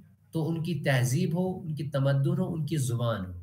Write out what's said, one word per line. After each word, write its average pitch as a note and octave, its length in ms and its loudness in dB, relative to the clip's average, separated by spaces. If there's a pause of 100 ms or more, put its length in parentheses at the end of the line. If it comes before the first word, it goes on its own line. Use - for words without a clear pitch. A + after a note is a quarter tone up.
(320)
तो E3 100 0
उनकी E3 320 0
तहजीब C3+ 600 2
हो, F3+ 100 2
उनकी D#3+ 400 -4
तमद्दुन C#3 540 2
हो, F#3 80 2
उनकी E3 300 -2
ज़ुबान A#2 500 0
हो। - 160 -10